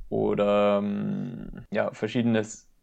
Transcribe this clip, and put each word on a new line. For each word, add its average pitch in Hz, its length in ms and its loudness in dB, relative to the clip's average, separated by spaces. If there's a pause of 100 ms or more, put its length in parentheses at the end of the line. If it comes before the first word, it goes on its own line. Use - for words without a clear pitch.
oder, 104 760 2
ähm, 101 880 -6
ja, 104 220 0
verschiedene 113 460 0
S-, - 300 -6 (140)